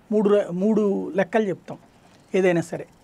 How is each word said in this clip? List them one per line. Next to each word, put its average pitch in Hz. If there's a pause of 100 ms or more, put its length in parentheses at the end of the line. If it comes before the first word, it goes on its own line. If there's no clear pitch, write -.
(120)
మూడు 208
ర-, 202
మూడు 196
లెక్కలు 190
చెప్తాం. - (560)
ఏదైనా 185
సరే 160 (180)